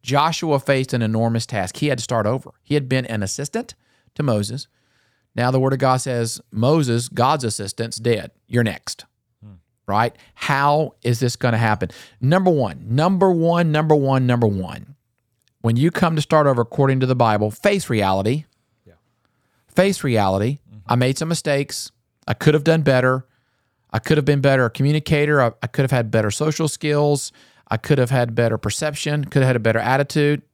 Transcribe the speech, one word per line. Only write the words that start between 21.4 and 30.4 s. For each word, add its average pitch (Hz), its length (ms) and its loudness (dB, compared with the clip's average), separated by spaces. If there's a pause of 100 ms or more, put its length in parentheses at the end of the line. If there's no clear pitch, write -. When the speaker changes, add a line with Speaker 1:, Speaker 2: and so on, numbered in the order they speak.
Speaker 1:
I 110 60 -4
could 151 220 2
have 143 80 0
done 160 180 2
better. 131 460 2 (640)
I - 80 -2
could - 180 2
have 139 80 0
been 143 160 2
better 135 240 4
a 113 60 0
communicator. 147 720 2
I, 117 80 2 (100)
I 123 60 -6
could 139 160 -2
have 127 80 0
had 117 180 0
better 107 220 0
social 156 360 -2
skills. 147 640 -2 (420)
I 113 40 -2
could 135 220 0
have 120 100 0
had 120 260 0
better 113 220 0
perception, 147 680 -4
could 135 200 0
have 127 40 2
had 127 80 2
a 113 40 -2
better 113 200 0
attitude. 143 640 0 (120)